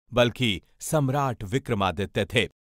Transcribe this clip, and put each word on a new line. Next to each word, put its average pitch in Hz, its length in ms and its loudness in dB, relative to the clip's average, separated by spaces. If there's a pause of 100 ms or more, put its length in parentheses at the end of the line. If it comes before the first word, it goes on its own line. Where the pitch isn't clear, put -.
(140)
बल्कि 120 480 2 (180)
सम्राट 135 640 0
विक्रमादित्य 98 840 -2
थे, 110 240 0 (140)